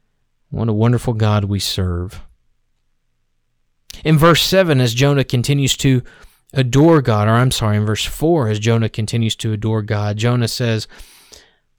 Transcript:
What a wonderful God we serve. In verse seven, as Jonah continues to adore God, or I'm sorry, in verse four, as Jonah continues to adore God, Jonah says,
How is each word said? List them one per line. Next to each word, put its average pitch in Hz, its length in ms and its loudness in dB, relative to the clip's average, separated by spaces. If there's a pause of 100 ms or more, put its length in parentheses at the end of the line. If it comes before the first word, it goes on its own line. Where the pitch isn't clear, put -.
(480)
What 113 220 -4
a - 20 0
wonderful 117 400 0
God 107 320 0
we 98 160 -2
serve. 90 600 -6 (1800)
In 156 140 2
verse 160 260 4
seven, 170 380 2
as 117 140 0
Jonah 139 300 2
continues 135 540 -2
to 131 240 2 (540)
adore 139 460 4
God, 104 240 0
or 110 60 2
I'm 123 180 2
sorry, 107 260 -2
in 107 80 0
verse 107 200 -4
four, 151 440 0
as 107 120 -2
Jonah 113 280 0
continues 113 480 -4
to 113 160 -6
adore 110 300 -4
God, 104 340 -4
Jonah 120 300 0
says, 113 400 -4 (920)